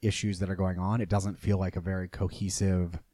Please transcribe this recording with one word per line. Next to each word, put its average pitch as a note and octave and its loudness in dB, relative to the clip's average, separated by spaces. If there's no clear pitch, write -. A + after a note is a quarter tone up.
issues G#2 0
that F#2+ 0
are F#2+ 0
going F#2 0
on, G#2+ 2
it F2+ -2
doesn't G2 0
feel G2+ 2
like F#2 -2
a F2+ -2
very F#2 -2
cohesive, F#2 0